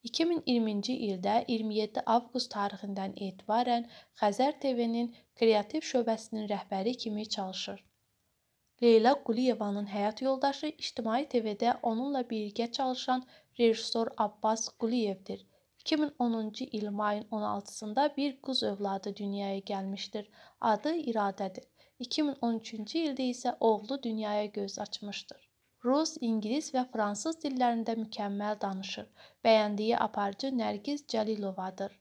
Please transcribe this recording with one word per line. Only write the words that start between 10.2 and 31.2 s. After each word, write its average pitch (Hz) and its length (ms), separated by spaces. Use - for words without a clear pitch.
yoldaşı 269 440
ictimai 247 600
T 233 140
V-də 220 380
onunla 254 400
birgə 226 500
çalışan 254 540
rejissor 226 580
Abbas 220 520
Quliyevdir. 208 760
İki - 180
min 294 220
onuncu 226 440
il 214 260
mayın 208 420
on 214 100
altısında 214 760
bir 269 240
qız 247 220
övladı 202 520
dünyaya 196 440
gəlmişdir. 196 680
Adı 226 340
İradədir. 208 680
İki 262 240
min 277 180
on 233 180
üçüncü 220 380
ildə 277 340
isə 247 280
oğlu 226 440
dünyaya 214 420
göz 202 340
açmışdır. - 680
Rus, 302 380
ingilis 226 520
və 254 180
fransız 214 520
dillərində 233 560
mükəmməl 208 600
danışır. 196 480
Bəyəndiyi 214 540
aparıcı 208 480
Nərgiz 233 560
Cəlilovadır. 196 880